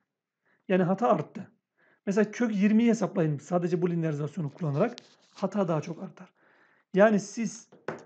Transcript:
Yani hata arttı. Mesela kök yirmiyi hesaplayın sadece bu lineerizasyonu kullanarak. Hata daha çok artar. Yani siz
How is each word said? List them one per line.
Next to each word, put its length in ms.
Yani 160
hata 260
arttı. 420
Mesela 260
kök 240
yirmiyi 340
hesaplayın 480
sadece 440
bu 80
lineerizasyonu 640
kullanarak. 420
Hata 360
daha 140
çok 220
artar. 300
Yani 260
siz 500